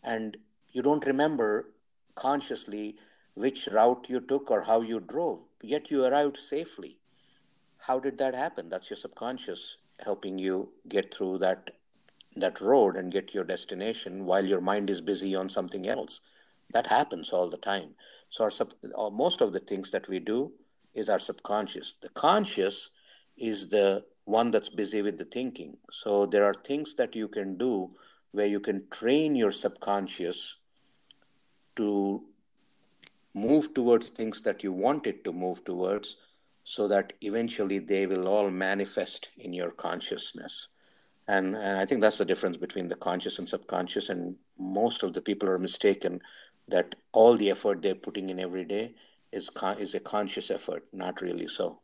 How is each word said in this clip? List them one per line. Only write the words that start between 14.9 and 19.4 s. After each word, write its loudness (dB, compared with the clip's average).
busy -2
on -2
something -6
else. -4
That 2
happens 0
all 2
the -8
time. -4
So -2
our 2
sub-, -4
uh, -2
most 0
of 4